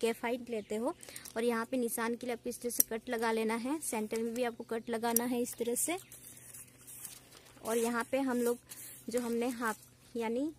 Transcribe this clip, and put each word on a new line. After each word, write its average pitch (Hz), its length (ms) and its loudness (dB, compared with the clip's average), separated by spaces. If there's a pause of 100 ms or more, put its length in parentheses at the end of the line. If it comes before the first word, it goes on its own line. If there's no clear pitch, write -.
केप 226 220 2
हाइट 240 260 0
लेते 214 260 -2
हो। 240 180 2 (420)
और 240 80 0
यहाँ 233 220 4
पे 262 120 0
निशान 233 380 2
के 233 120 -6
लिए 247 60 0
आपको 233 160 -4
इस 233 120 -6
तरह 240 100 -2
से - 180 6
cut 226 200 -4
लगा 226 220 2
लेना 220 240 2
है, 254 260 0
Center 226 400 0
में 226 120 -2
भी 247 100 0
आपको 233 220 -2
cut 226 240 -4
लगाना 233 340 4
है 247 180 2
इस 240 140 -2
तरह 240 200 0
से। 320 220 0 (1700)
और 226 120 0
यहाँ 233 340 2
पे 262 80 2
हम 254 220 2
लोग 240 160 4 (520)
जो 247 100 0
हमने 233 300 0
हाफ - 680 -4
यानी 240 440 0